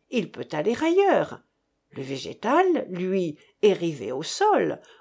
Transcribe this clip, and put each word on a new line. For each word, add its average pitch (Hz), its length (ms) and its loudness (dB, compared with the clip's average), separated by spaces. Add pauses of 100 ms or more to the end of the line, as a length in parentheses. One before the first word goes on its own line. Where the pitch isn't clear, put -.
(120)
il 196 200 -2
peut 120 200 -12
aller 175 280 -2
ailleurs. 339 600 2 (500)
Le 135 120 -12
végétal, 247 840 0
lui, 180 460 -4 (280)
est 202 100 6
rivé 147 380 -4
au 131 100 -6
sol, 247 580 0 (220)